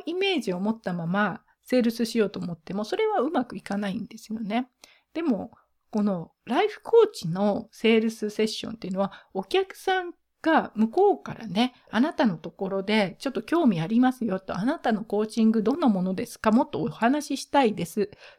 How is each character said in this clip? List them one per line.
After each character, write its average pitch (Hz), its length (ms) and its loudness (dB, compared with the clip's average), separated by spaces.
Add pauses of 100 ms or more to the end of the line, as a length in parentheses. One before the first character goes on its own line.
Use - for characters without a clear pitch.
イ 320 80 -6
メ 381 220 0
ー 269 60 0
ジ 190 120 -4
を 180 60 -6
持 208 120 -2
っ 226 80 -4
た 185 140 -6
ま 170 140 -4
ま 196 360 -2 (200)
セ 254 160 2
ー - 20 2
ル 233 100 2
ス 233 140 -2
し 226 120 -4
よ 214 80 4
う 190 40 -2
と 190 100 -10
思 175 140 -6
っ 165 60 -14
て - 140 -12
も、 208 100 -4
そ 285 120 -6
れ 427 120 0
は 415 140 0
う 277 100 0
ま 254 140 0
く - 120 -12
い - 40 -12
か 202 160 -6
な 202 120 -4
い 185 80 -6
ん 214 80 -8
で - 120 -20
す - 140 -14
よ 220 80 -8
ね。 226 300 -4 (440)
で 330 100 -6
も、 220 280 -2 (380)
こ 214 140 -2
の 196 280 -2 (140)
ラ 302 180 0
イ 427 40 2
フ - 160 -8
コ 453 220 6
ー - 20 -2
チ - 200 -8
の 196 440 0
セ 233 260 4
ー 220 40 4
ル 220 100 0
ス 214 180 -6
セ 214 140 -2
ッ 214 40 0
シ 220 200 -8
ョ 220 40 -8
ン - 20 -8
っ 220 40 -12
て - 100 -12
い 180 40 -6
う - 20 -4
の 185 60 -4
は、 196 120 0 (220)
お 190 100 -6
客 381 320 0
さ 370 280 -2
ん 349 100 -10 (280)
が 311 340 2
向 220 140 2
こ 381 220 4
う 269 100 0
か - 120 -10
ら - 140 -14
ね、 220 260 0 (160)
あ 208 100 0
な 311 140 2
た 302 120 2
の 180 120 2
と 165 140 -12
こ 190 180 -6
ろ 190 140 -2
で 208 360 0
ち - 80 -6
ょ - 20 -2
っ - 40 -10
と 247 80 -4
興 320 260 2
味 185 140 2
あ 160 60 -2
り 226 120 2
ま 254 140 4
す 226 120 -6
よ 190 140 -2
と、 170 180 -8
あ 175 60 -4
な 302 160 -2
た 233 140 0
の 196 100 -2
コ 208 160 -2
ー 214 60 0
チ 220 180 0
ン 220 80 6
グ 220 100 2
ど 226 140 2
ん 339 40 -6
な 285 100 4
も 190 120 2
の 185 120 -2
で 180 120 -4
す - 140 -18
か？ 220 120 2
も 247 120 4
っ 302 60 -4
と - 120 -6
お 160 80 -2
話 269 480 -2
し - 60 -10
し - 40 -14
た 285 160 2
い 214 120 2
で 170 100 -4
す。 - 240 -4 (300)